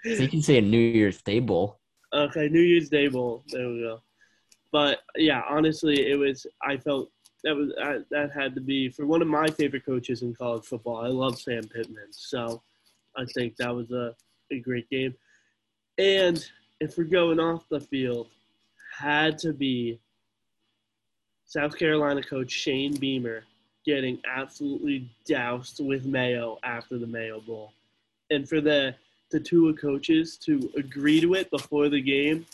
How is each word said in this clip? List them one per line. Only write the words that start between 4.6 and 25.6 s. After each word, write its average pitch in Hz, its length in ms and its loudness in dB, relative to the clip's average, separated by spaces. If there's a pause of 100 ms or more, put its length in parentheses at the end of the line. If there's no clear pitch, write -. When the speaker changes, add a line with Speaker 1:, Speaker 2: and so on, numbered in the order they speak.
Speaker 2:
But, 147 260 2 (160)
yeah, 147 320 4
honestly, 151 640 2
it 139 60 2
was, 139 300 0 (160)
I 139 140 -4
felt 135 360 -4 (340)
that 156 100 2
was, 143 160 -2 (100)
I, 139 180 -2 (100)
that 147 240 -2
had 135 220 -4
to 135 60 -6
be, 131 280 -2
for 143 160 -8
one 160 160 4
of 165 80 2
my 151 180 2
favorite 147 380 -2
coaches 123 360 -2
in 120 120 -4
college 117 320 -6
football, 117 320 -8
I 117 100 -4
love 127 320 -2
Sam 117 240 -6
Pittman. 110 480 -10
So 117 500 -8 (540)
I 131 80 -8 (120)
think 120 220 -4
that 123 160 -4
was 120 180 -6
a, 120 240 -6 (360)
a 139 80 -6
great 120 300 -6
game. 131 240 -2 (840)
And 190 460 2 (380)
if 151 160 -6
we're 170 80 0
going 165 340 4
off 165 300 -2
the 151 100 -2
field, 127 480 -4 (680)
had 151 420 0
to 160 140 -2
be 123 460 -2 (1500)
South 147 320 -4
Carolina 147 440 2
coach 131 300 -6
Shane 143 460 -2
Beamer 123 460 -4 (400)
getting 131 360 -2 (120)
absolutely 135 800 -6 (160)
doused 127 580 -4